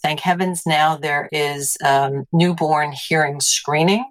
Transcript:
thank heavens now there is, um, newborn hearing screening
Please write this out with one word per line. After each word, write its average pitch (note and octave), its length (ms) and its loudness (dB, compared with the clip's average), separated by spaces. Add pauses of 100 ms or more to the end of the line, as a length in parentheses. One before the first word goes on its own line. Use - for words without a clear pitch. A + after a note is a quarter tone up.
thank D3+ 200 -2
heavens F3+ 440 -2
now D#3 300 2
there D3 360 -4
is, C#3+ 520 -2
um, C#3 480 2
newborn D#3 640 2
hearing D3 480 -2
screening E3+ 680 0